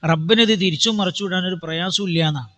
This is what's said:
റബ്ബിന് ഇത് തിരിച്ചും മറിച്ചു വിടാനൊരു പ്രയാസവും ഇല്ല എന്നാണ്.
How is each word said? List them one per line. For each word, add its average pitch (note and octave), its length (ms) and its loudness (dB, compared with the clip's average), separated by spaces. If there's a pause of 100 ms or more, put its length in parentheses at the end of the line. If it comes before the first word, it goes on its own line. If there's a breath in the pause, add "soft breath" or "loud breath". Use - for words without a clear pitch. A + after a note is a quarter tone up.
റബ്ബിന് E3 360 2
ഇത് A3 80 4
തിരിച്ചും G3+ 480 2
മറിച്ചു G3 260 -2
വിടാനൊരു F#3 400 -2
പ്രയാസവും E3+ 440 -4
ഇല്ല E3 200 0
എന്നാണ്. C#3 200 -4 (100)